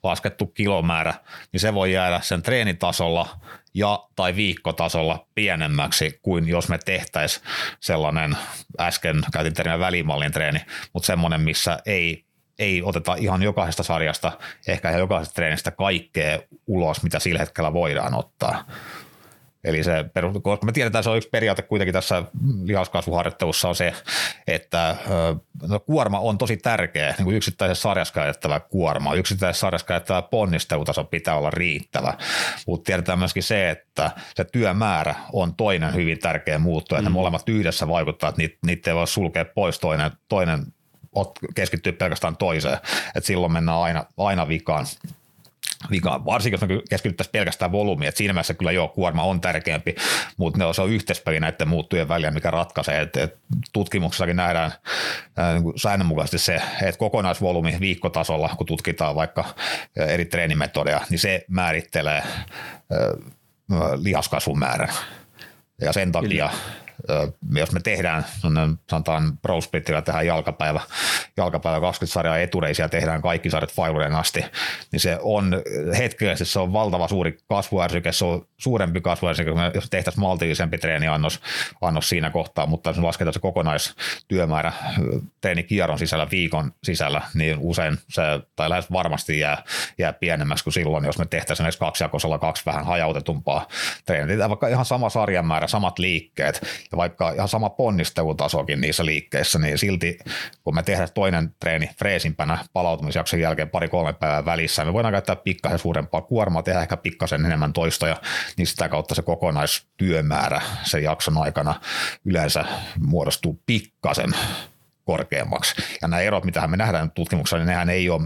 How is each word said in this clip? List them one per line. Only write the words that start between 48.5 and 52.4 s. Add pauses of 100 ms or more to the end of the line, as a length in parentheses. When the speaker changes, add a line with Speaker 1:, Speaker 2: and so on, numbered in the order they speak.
Speaker 1:
kyllä
joo,
kuorma
on
tärkeämpi, (420)
mut
ne
on,
se
on
yhteispeli
näitten
muuttujen
välillä,
mikä